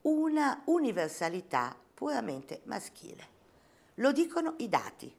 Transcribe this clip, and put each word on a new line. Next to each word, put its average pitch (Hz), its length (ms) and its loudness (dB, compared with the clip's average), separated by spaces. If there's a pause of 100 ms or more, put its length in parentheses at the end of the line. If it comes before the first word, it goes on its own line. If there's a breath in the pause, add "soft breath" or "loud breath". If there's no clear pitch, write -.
una 311 640 2
universalità 170 1120 0 (180)
puramente 226 720 -6
maschile. - 600 -12 (680 soft breath)
Lo 262 160 4
dicono 320 480 0
i 233 100 -6
dati. - 500 -4